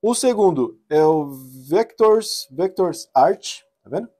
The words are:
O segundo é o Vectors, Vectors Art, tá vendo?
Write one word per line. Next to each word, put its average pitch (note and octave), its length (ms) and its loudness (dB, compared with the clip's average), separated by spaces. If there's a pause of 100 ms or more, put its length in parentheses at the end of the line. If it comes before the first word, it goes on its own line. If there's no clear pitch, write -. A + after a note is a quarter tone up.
O A3+ 140 0
segundo G3 720 0
é D3+ 140 2
o D#3 220 2 (420)
Vectors, A3 840 0
Vectors F3+ 600 -4
Art, - 500 0 (200)
tá G#2 60 -20
vendo? G3 200 -10 (100)